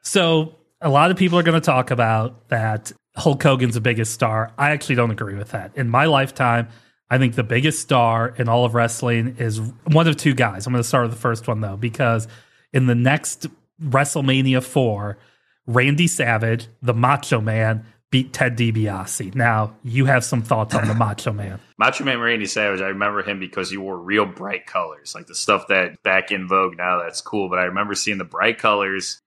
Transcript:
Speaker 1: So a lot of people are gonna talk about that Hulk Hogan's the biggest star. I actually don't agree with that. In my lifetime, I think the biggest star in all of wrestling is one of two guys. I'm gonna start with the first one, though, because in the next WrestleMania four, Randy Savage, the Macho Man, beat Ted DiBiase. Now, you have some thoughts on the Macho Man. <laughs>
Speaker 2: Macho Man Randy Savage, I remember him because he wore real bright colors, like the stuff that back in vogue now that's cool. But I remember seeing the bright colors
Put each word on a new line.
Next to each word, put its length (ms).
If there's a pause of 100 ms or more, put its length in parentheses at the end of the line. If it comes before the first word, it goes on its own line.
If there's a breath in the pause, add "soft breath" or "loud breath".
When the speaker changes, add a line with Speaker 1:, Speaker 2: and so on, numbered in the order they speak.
Speaker 1:
So 540 (240)
a 80
lot 220
of 60
people 220
are 40
gonna 180
talk 300
about 580
that 440 (240)
Hulk 260
Hogan's 320
the 60
biggest 320
star. 460
I 120
actually 260
don't 140
agree 240
with 160
that. 260
In 120
my 180
lifetime, 600 (420 soft breath)
I 80
think 160
the 100
biggest 360
star 560
in 120
all 160
of 100
wrestling 640
is 220 (240)
one 240
of 80
two 180
guys. 320
I'm 60
gonna 120
start 200
with 100
the 60
first 280
one, 120
though, 160
because 520 (440 loud breath)
in 140
the 80
next 520 (360)
WrestleMania 800
four, 560 (480 soft breath)
Randy 400
Savage, 600 (140)
the 120
Macho 460
Man, 440 (260 soft breath)
beat 220
Ted 240
DiBiase. 760
Now, 480
you 240
have 180
some 180
thoughts 320
on 140
the 60
Macho 380
Man. 260 (100)
<laughs> 100
Speaker 2:
Macho 260
Man 160
Randy 260
Savage, 340
I 80
remember 340
him 180
because 300
he 60
wore 220
real 280
bright 400
colors, 480
like 120
the 80
stuff 340
that 340
back 280
in 180
vogue 280
now 260
that's 180
cool. 280
But 100
I 60
remember 300
seeing 240
the 60
bright 340
colors 680